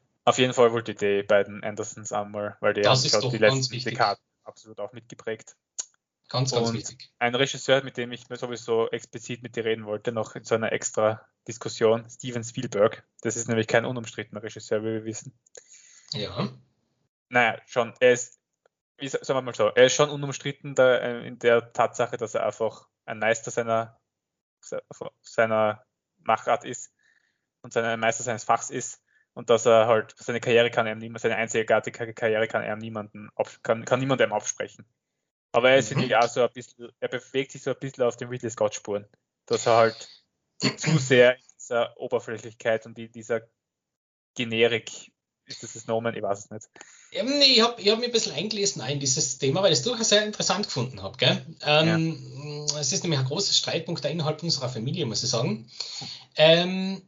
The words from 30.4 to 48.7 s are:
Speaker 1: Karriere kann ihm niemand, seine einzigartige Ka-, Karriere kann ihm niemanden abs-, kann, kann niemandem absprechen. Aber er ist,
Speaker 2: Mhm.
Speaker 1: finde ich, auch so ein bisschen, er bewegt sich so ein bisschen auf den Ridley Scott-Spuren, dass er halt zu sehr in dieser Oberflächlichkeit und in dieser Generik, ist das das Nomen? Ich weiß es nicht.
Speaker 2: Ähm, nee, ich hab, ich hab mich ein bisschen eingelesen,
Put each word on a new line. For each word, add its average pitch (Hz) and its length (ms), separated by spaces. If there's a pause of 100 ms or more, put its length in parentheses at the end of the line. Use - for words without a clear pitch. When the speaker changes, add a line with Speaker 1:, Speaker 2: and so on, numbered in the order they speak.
Speaker 1:
Karriere 117 300
kann 117 160
ihm 110 120
niemand, 113 220
seine 113 160
einzigartige 110 680
Ka-, 113 60
Karriere 110 360
kann 113 160
ihm 107 140
niemanden 107 580
abs-, - 260
kann, 117 220
kann 127 160
niemandem 120 320
absprechen. - 540 (640)
Aber 123 180
er 135 80
ist, 117 120
Speaker 2:
Mhm. 139 100
Speaker 1:
finde 131 60
ich, 110 100
auch 117 120
so 127 140
ein 117 100
bisschen, 120 380 (100)
er 123 80
bewegt 135 440
sich 139 100
so 135 80
ein 123 80
bisschen 131 260
auf 117 120
den 123 120
Ridley 123 220
Scott-Spuren, 104 560 (400)
dass 117 200
er 113 100
halt 113 320 (520)
zu 156 380
sehr 127 380
in - 60 (160)
dieser 117 380
Oberflächlichkeit 113 920
und 113 120
in 113 140
dieser 113 300 (920)
Generik, 117 800 (340)
ist - 160
das 117 120
das - 120
Nomen? 113 300
Ich 107 60
weiß 101 160
es - 120
nicht. 107 140 (480)
Speaker 2:
Ähm, 196 140 (120)
nee, 285 60
ich 254 160
hab, 233 180
ich 196 120
hab 220 80
mich 240 100
ein 233 40
bisschen 214 200
eingelesen, 202 500